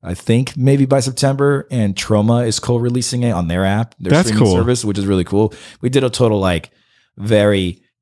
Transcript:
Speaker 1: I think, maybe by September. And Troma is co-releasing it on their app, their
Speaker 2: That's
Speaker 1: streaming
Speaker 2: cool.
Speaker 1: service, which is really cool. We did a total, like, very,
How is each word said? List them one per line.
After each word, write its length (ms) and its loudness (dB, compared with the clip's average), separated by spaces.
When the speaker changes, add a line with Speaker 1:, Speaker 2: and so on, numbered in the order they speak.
Speaker 1:
I 140 -8
think, 420 -2
maybe 280 2
by 160 0
September. 680 -2
And 260 -2
Troma 520 0
is 120 -2
co-releasing 640 -2
it 80 0
on 160 -2
their 160 -2
app, 360 -2
their 120 -2
Speaker 2:
That's 180 2
Speaker 1:
streaming 180 2
Speaker 2:
cool. 80 4
Speaker 1:
service, 280 0
which 140 -2
is 80 -2
really 180 0
cool. 300 0
We 80 -2
did 140 2
a 60 0
total, 300 0
like, 320 -2
very, 680 0